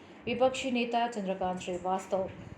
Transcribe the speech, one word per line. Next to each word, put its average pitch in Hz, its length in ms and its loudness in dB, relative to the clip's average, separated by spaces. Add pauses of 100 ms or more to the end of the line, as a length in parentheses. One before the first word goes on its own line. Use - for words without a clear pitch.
(260)
વિપક્ષી 262 440 2
નેતા 240 380 2
ચંદ્રકાંત 185 520 -2
શ્રીવાસ્તવ, 185 600 0 (360)